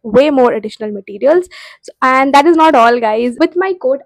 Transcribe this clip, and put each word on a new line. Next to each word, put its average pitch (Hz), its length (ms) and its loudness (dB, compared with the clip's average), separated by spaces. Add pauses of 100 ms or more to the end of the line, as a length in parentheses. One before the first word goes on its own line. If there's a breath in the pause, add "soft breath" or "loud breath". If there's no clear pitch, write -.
way 247 280 2
more 254 220 2
additional 214 380 -8
materials. 226 580 -2 (340 loud breath)
So, - 100 -20 (100)
and 262 320 0
that 277 120 4
is 339 100 4
not 320 180 4
all, 240 260 2
guys. 233 380 -4
With 339 180 -2
my 381 240 -2
code 269 260 -4